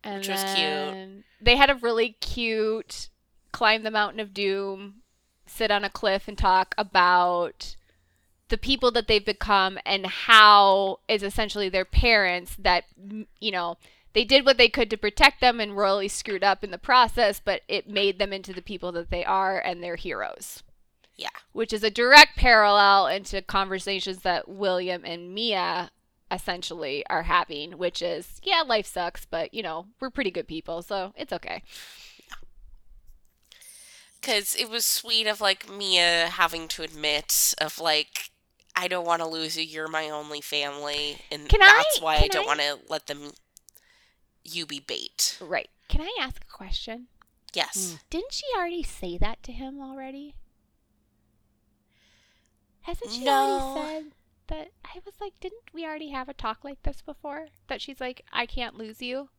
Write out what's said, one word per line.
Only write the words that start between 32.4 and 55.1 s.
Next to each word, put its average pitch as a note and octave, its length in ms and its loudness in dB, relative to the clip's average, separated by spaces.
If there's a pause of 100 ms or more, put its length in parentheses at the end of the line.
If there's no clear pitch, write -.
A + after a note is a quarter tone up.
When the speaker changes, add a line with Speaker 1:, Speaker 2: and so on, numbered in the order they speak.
Speaker 2:
'Cause G#3 340 -4
it A#3+ 140 -6
was A3+ 160 -4
sweet A3+ 420 -2
of, G#3+ 140 -4
like, F#3+ 280 -2
Mia F3 580 2
having E3+ 420 -2
to - 140 -8
admit D3+ 760 2
of, D#3 200 -4
like, D#3 500 0 (460)
"I F3+ 120 -2
don't F3+ 180 -2
wanna E3 220 0
lose D#3+ 300 -6
you, D#3+ 60 -4
you're D#3 260 -8
my D#3 200 -4
only D3+ 320 -10
family, D3 920 -6
and D3+ 180 -12
Speaker 1:
Can G#4 120 8
I, F#4+ 40 8
Speaker 2:
that's A4+ 340 6
why D#4 180 0
I - 40 4
Speaker 1:
can - 80 4
Speaker 2:
don't E4+ 140 -2
Speaker 1:
I - 40 -6
Speaker 2:
wanna D3 400 -2
let D#3 200 -8
them, D3 260 -14 (1120)
you E3 200 -10
be C#3+ 140 -12
bait." - 600 -6
Speaker 1:
Right. D#3+ 280 -6 (200)
Can - 120 2
I G4+ 200 -8
ask C4 220 -8
a - 120 -20
question? A3+ 520 -8 (460)
Speaker 2:
Yes. - 240 -4
Speaker 3:
Mm. F3 220 -10 (100)
Speaker 1:
Didn't A4+ 240 -8
she D5+ 120 -10 (100)
already F4 280 -4
say F4 340 -10
that - 260 0
to B3+ 80 -16
him C4+ 300 -12
already? C4+ 540 -16 (2500)
Hasn't F4 280 -10
she B3 140 -10
Speaker 2:
No. C#4+ 60 2 (440)
Speaker 1:
already D#4 280 -8
said D4 80 -20 (360)
that? D#4 240 -12 (140)
I - 180 -18
was G4+ 160 -20